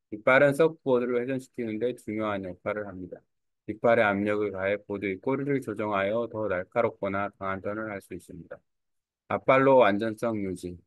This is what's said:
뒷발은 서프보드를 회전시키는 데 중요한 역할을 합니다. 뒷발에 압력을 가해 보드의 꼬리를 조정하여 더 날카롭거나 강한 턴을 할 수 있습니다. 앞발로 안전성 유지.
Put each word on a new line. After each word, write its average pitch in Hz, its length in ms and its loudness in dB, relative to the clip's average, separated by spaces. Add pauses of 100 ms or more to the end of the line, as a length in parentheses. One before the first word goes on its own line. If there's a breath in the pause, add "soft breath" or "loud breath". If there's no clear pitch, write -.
(100)
뒷발은 135 440 4
서프보드를 127 680 0
회전시키는 123 560 -6
데 123 180 -4
중요한 107 480 -6
역할을 101 440 -8
합니다. 92 300 -14 (480)
뒷발에 117 360 2
압력을 104 500 2
가해 98 320 -2
보드의 98 360 -6
꼬리를 135 420 -2
조정하여 107 680 -2
더 107 160 -4
날카롭거나 98 880 -2
강한 95 220 -6
턴을 107 300 -8
할 98 100 -10
수 - 140 -16
있습니다. 85 420 -18 (720)
앞발로 131 560 6
안전성 110 600 0
유지. 87 420 -8